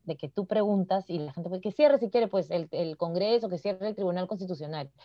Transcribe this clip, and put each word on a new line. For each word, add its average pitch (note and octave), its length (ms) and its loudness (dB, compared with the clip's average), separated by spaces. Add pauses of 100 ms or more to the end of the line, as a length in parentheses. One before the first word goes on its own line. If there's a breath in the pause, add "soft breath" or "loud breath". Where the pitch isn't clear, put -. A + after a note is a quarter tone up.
de D#3+ 120 -6
que D3 140 -10
tú G3+ 160 -4
preguntas G3 640 2
y E3+ 80 -4
la D3 160 -6
gente, E3+ 160 -6
pues, F#3 100 -6
que G3+ 120 -6
cierre C#4+ 260 8
si A3+ 100 0
quiere, A3+ 200 2
pues, F3+ 220 0
el, E3+ 200 -2
el D#3+ 260 -4
Congreso, G3+ 540 0
que F3 80 -2
cierre F#3+ 300 -4
el G#3+ 60 -4
Tribunal F3+ 320 0
Constitucional. D#3 640 -6 (140 soft breath)